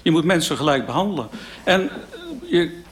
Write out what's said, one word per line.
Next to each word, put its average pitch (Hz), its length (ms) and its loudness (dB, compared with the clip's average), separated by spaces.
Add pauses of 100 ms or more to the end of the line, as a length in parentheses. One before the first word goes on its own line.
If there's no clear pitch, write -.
je 175 100 2
moet 160 120 4
mensen 165 340 2
gelijk 139 280 2
behandelen. 147 420 -2 (360)
En 190 260 2 (540)
je, 170 280 2 (200)